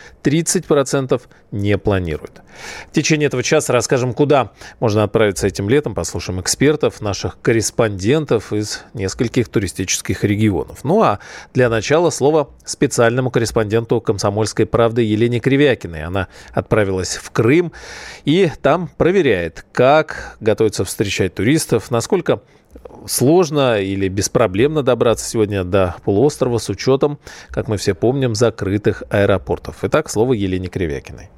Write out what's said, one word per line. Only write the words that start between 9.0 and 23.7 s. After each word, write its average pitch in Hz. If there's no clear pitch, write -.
туристических -
регионов. 101
Ну 190
а 110
для 123
начала 143
слово 143
специальному 127
корреспонденту 113
«Комсомольской 104
правды» 117
Елене 113
Кривякиной. 117
Она 90
отправилась 98
в -
Крым 156
и 147
там 156
проверяет, 135
как 147
готовится 107
встречать 98
туристов, 123
насколько 123
сложно 139